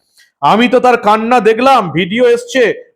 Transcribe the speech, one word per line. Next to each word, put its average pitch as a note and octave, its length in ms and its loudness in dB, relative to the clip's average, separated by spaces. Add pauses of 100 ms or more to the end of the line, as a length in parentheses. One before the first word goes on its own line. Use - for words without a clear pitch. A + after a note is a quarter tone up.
(420)
"আমি G3+ 260 2
তো B3 120 0
তার A#3+ 180 2
কান্না A3 420 0
দেখলাম, A3 520 0
ভিডিও F#3+ 360 -2
এসছে, A#3+ 680 -2